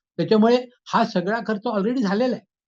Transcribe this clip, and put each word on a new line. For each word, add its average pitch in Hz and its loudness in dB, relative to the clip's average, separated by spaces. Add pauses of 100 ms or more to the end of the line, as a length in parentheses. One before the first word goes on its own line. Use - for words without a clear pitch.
(160)
त्याच्यामुळे 220 2 (220)
हा 220 2
सगळा 196 -2
खर्च 214 -4
already 233 -2
झालेला 214 0
आहे. - -18 (240)